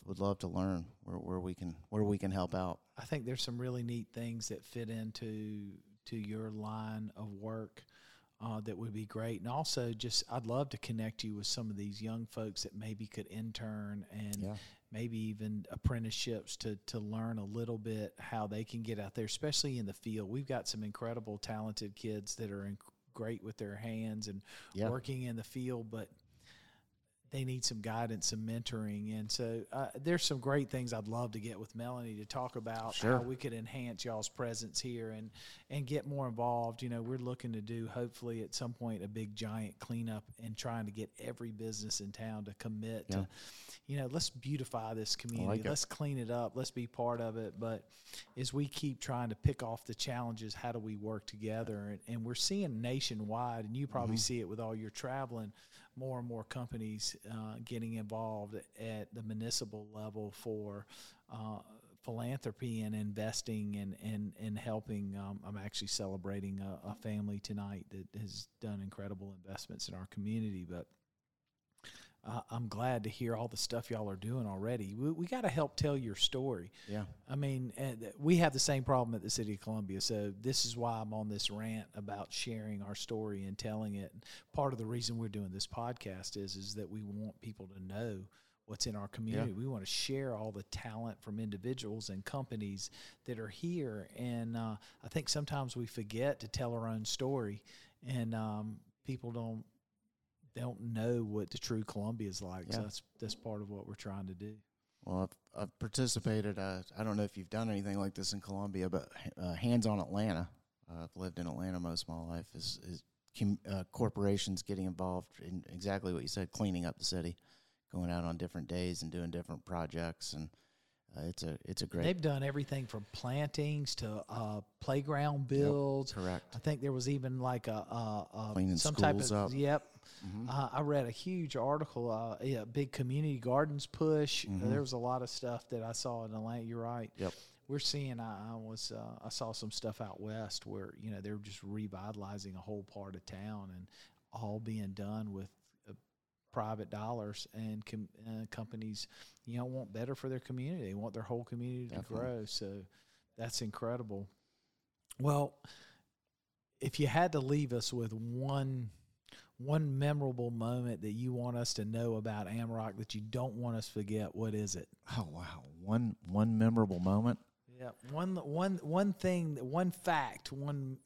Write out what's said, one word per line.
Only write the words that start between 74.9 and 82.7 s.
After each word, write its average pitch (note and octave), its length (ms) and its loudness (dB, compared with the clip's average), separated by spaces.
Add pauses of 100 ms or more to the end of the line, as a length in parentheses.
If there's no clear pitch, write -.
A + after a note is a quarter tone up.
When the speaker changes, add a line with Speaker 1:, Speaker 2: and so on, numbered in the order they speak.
Speaker 2:
We, C3 160 2
we E3 160 0
gotta A#3+ 220 0
help C#3+ 260 4
tell C#3+ 220 4
your A#2 200 0
story. B2 540 2 (160)
Speaker 1:
Yeah. G#2 180 0 (260)
Speaker 2:
I C3 40 -2
mean, C3+ 440 2
uh, B2+ 200 -2
th-, G#2+ 200 -6
we D#3+ 180 8
have E3 160 10
the C3 60 2
same C3+ 260 6
problem B2 300 6
at G2 80 0
the G#2+ 80 -2
City G#2+ 240 2
of F#2+ 60 -4
Columbia, G2+ 420 0
so G#2 280 2 (120)
this C3 240 4
is A#2 100 -2
why A#2 240 2
I'm G#2+ 140 -2
on G#2+ 160 0
this G2+ 200 0
rant A2 440 -2
about G2+ 360 -6
sharing G#2+ 520 -2